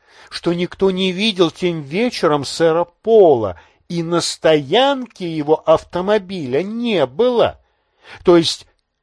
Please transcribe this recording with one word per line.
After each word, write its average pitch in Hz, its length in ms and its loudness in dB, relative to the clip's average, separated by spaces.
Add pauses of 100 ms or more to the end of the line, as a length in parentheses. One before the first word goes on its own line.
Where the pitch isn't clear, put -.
(300)
что - 240 -4
никто 180 360 -2
не 185 220 -2
видел 185 380 -2
тем 170 320 -6
вечером 151 640 -2
сэра 165 380 0 (180)
Пола, 147 580 4 (280)
и 170 140 -6
на 165 200 -2
стоянке 185 1080 -2
его 156 260 0
автомобиля 180 1080 -2
не 214 420 -2
было. 185 560 -2 (640)
То 175 140 6
есть, - 280 -2 (360)